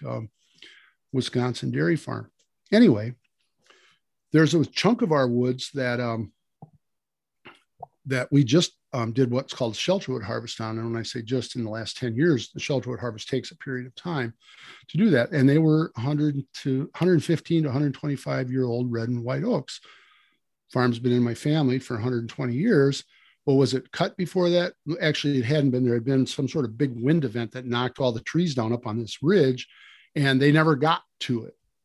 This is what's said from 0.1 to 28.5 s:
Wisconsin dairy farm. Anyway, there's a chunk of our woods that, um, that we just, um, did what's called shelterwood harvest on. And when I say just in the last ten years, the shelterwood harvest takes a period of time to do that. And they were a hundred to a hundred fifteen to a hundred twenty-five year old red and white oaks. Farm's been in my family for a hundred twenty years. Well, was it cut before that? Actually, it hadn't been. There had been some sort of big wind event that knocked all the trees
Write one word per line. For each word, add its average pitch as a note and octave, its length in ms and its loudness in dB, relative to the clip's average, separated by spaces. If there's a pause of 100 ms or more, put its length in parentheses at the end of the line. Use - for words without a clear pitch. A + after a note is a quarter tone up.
Wisconsin B2 600 -2
dairy D#3 260 0
farm. A2+ 340 -10 (400)
Anyway, B2+ 420 6 (1200)
there's D#3 220 4
a D#3+ 120 4
chunk - 360 0
of G3+ 100 0
our C#3 160 2
woods B2 460 -2
that, B2 260 -2
um, A2+ 320 -4 (1700)
that B2+ 260 -2
we C#3+ 120 6
just, D3 340 2 (160)
um, A2+ 180 -2
did B2 180 2
what's B2+ 240 -4
called A#2 200 -2
shelterwood F#3 500 -2
harvest A2+ 380 -8
on. A2 180 -6
And A#2 120 -4
when A#2 80 -4
I A2+ 40 -8
say A#2+ 180 -8
just A#2 340 -4
in B2 80 -4
the A2 60 -6
last A2 280 -8
ten A#2 180 -4
years, C#3 360 2
the - 80 -12
shelterwood B2+ 400 -4
harvest A2 300 -10
takes B2+ 220 -4
a E3 60 -20
period B2+ 280 -10
of B2+ 80 -20
time C3+ 400 -6 (540)
to - 100 -4
do G#3+ 140 4
that. B2 200 2
And C3+ 160 4
they C#3+ 120 6
were D#3 380 2
a A2+ 40 -6
hundred D3 400 -2 (200)
to C3 340 -2
a - 20 -14
hundred F3 260 4
fifteen E3 400 0
to C#3+ 60 -2
a - 20 -4
hundred C#3 220 0
twenty-five C3+ 580 -4
year C3 140 0
old A#2+ 260 -2
red A2+ 180 -4
and A#2+ 140 -4
white C3 200 -4
oaks. G3+ 360 -4 (920)
Farm's B2 260 2
been A#2+ 140 0
in B2 120 4
my A#2 120 -2
family D3 420 0
for B2 200 -8
a G#2+ 40 -6
hundred A#2 280 -4
twenty B2 260 -6
years. C#3+ 480 2 (420)
Well, C3+ 120 4
was B2+ 160 4
it B2+ 180 -6
cut G3 260 -2
before F3+ 340 0
that? F3 220 0 (280)
Actually, D3 380 0
it A#2 60 -2
hadn't C#3+ 260 2
been. B2+ 120 2
There A#2+ 120 2
had A#2 100 -4
been C3 220 2
some C#3 200 -6
sort C#3+ 180 -2
of A2 120 -8
big C#3 180 0
wind C#3 300 2
event A#2 280 -4
that B2+ 120 -12
knocked B2 340 -2
all B2+ 120 2
the A2 100 -4
trees E3 320 -2